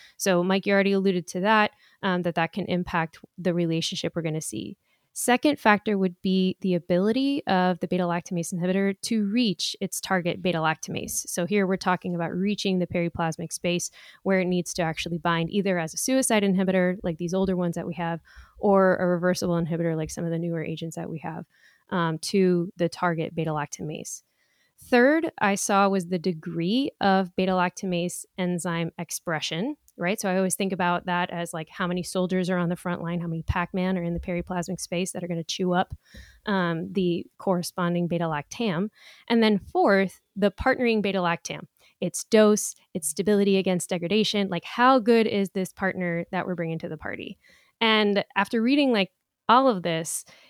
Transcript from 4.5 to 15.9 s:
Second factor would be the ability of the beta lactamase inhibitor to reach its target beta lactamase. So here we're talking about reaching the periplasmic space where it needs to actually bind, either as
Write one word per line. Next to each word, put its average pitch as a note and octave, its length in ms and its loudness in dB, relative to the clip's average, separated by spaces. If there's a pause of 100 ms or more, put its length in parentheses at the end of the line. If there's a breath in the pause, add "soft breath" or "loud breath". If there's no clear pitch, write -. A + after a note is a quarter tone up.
Second C#4+ 460 0
factor G#3 380 2
would F#3+ 240 0
be F#3 400 2
the F#3+ 100 0
ability A3 760 0
of F#3 340 2
the F3 80 -4
beta F#3 160 0
lactamase E3+ 500 -4
inhibitor F#3+ 480 0
to A3 240 0
reach G#3 520 0
its - 220 -6
target F3+ 400 -2
beta E3+ 160 0
lactamase. - 720 -4
So F3 160 -4
here G3 220 2
we're F#3+ 100 0
talking F3+ 380 -2
about E3+ 180 -4
reaching F#3+ 460 0
the F3+ 80 0
periplasmic E3+ 680 -4
space F3 380 -4 (320 loud breath)
where F#3+ 180 2
it F3+ 60 0
needs F3+ 280 -2
to F3+ 80 -2
actually E3 360 -4
bind, E3 320 0
either G3 280 0
as D#3+ 140 -4